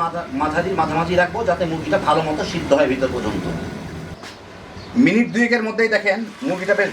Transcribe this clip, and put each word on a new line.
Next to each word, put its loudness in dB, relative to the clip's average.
মাঝা-, -4
মাঝারি 0
মাঝামাঝি 0
রাখবো, -2
যাতে 2
মুরগিটা 0
ভালো 4
মতো -2
সিদ্ধ -2
হয় 4
ভিতর 0
পর্যন্ত। -2
মিনিট 6
দুয়েকের 2
মধ্যেই 2
দেখেন 2
মুরগিটা 0
বেশ 2